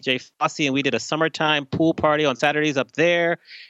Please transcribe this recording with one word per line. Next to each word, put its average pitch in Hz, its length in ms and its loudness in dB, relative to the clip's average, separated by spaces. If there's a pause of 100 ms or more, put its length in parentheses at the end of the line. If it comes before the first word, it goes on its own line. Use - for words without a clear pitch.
J 131 160 -2
Fossey, - 480 -4
and 135 80 0
we 139 80 0
did 139 100 0
a 113 80 0
summertime 156 640 -2
pool 160 300 0
party 151 320 2
on 127 100 0
Saturdays 151 400 0
up 127 160 -2
there. 170 460 2 (320)